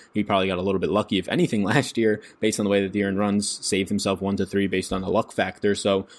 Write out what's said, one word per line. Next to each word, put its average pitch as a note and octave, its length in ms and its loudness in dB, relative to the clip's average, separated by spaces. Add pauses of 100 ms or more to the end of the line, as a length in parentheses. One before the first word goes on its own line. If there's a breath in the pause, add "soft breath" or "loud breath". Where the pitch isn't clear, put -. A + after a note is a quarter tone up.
(120)
He G#2 120 0
probably F#2+ 240 2
got F2+ 100 -2
a F2+ 40 -4
little F#2+ 180 0
bit E2+ 100 0
lucky, G2+ 280 0
if F2+ 100 -4
anything, A#2 360 0
<laughs> G#2 80 0
last C3 240 0
year, A2 240 2 (200 loud breath)
based A2 200 0
on G#2+ 40 0
the G2 60 2
way G2+ 120 4
that F#2+ 100 -2
the G2+ 120 0
earned G2 140 -2
runs G2+ 300 0 (180)
saved F#2+ 220 0
himself G2 320 -2
one G2 160 -2
to G2 80 -2
three G2 220 0
based F#2 260 -2
on F#2+ 80 -2
the F#2+ 80 -6
luck F#2 240 0
factor. G2+ 420 0
So G2 320 0 (120 loud breath)